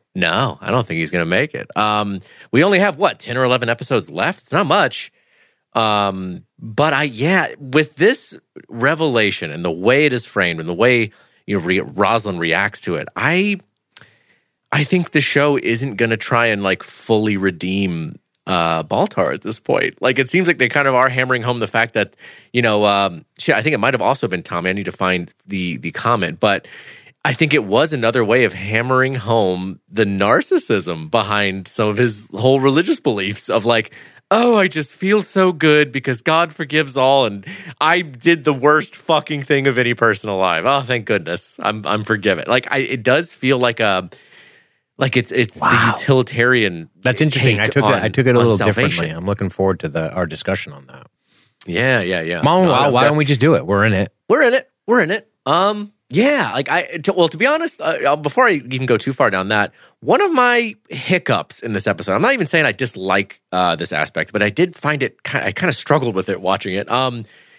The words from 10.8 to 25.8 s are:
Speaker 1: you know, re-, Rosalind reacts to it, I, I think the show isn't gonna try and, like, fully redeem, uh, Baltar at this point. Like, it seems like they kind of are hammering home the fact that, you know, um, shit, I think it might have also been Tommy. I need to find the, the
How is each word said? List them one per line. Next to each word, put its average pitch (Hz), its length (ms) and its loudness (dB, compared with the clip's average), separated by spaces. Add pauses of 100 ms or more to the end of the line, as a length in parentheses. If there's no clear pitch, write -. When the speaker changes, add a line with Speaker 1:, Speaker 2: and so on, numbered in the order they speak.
Speaker 1:
you 101 120 -2
know, 80 60 -4
re-, 90 160 0
Rosalind 101 600 0
reacts 85 420 -2
to 87 140 -4
it, 67 180 -8
I, 185 460 -2 (1120)
I 151 100 2
think 175 300 -2
the 151 80 2
show 143 360 2
isn't 117 400 -4
gonna 113 200 0
try 117 300 0
and, 104 180 0
like, 95 180 0
fully 107 540 0
redeem, 90 840 -2 (300)
uh, 82 340 0
Baltar 95 500 0
at - 100 -8
this - 180 -8
point. - 420 -2
Like, 127 160 2
it 131 100 0
seems 175 200 0
like 160 100 2
they 123 100 2
kind 139 200 0
of 131 80 2
are 131 120 4
hammering 127 340 -2
home 120 180 -2
the 107 80 -2
fact 113 260 0
that, 104 200 -2 (380)
you 120 100 0
know, 107 220 2
um, 98 400 0 (140)
shit, - 160 0
I 113 80 0
think 151 120 0
it 113 40 0
might 117 160 2
have - 80 -2
also 123 240 0
been 87 160 -4
Tommy. 87 280 -4
I - 20 0
need 98 140 -6
to 87 60 -6
find 92 400 -2 (140)
the, 90 300 -6
the 80 160 -10